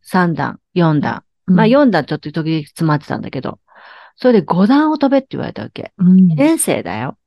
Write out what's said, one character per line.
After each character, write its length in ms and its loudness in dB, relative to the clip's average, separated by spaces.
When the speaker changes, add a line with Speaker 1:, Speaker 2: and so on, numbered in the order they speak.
Speaker 1:
三 320 -2
段、 260 -6
四 280 2
段。 220 -6
Speaker 2:
う 60 2
ん。 20 4
Speaker 1:
ま 80 4
あ、 40 4
四 240 4
段 140 0
ち 80 -8
ょ 20 -2
っ 40 -8
と 120 -14
時 160 -6
々 160 -2
詰 240 -4
ま 80 2
っ 40 -2
て 80 -14
た 100 -6
ん 40 -10
だ 100 -12
け 100 -8
ど。 180 -10
そ 160 2
れ 20 4
で、 80 4
五 240 0
段 260 2
を 60 -4
飛 140 0
べ 80 2
っ 20 0
て 100 -12
言 80 -8
わ 80 -6
れ 60 -12
た 80 -14
わ 80 -12
け。 280 -16
Speaker 2:
う 60 -2
ん。 120 6
Speaker 1:
二 200 4
年 220 2
生 260 -2
だ 140 -8
よ。 300 -8